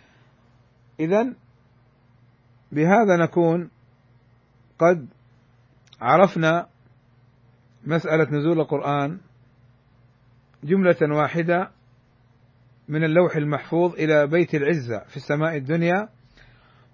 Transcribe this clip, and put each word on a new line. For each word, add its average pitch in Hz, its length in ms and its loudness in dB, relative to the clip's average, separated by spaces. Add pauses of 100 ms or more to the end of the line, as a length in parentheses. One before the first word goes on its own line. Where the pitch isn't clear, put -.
(1000)
إذن 208 340 -2 (1400)
بهذا 185 440 2
نكون 170 540 0 (1080)
قد 165 300 2 (920)
عرفنا 165 680 2 (1160)
مسألة 160 460 0
نزول 151 300 0
القرآن 143 600 -4 (1400)
جملة 165 520 2
واحدة 170 540 -2 (1160)
من 156 160 -2
اللوح 165 320 2
المحفوظ 156 580 -2
إلى 151 320 2
بيت 170 280 0
العزة 139 540 -2
في - 80 -20
السماء 151 400 -4
الدنيا، 170 520 -2 (840)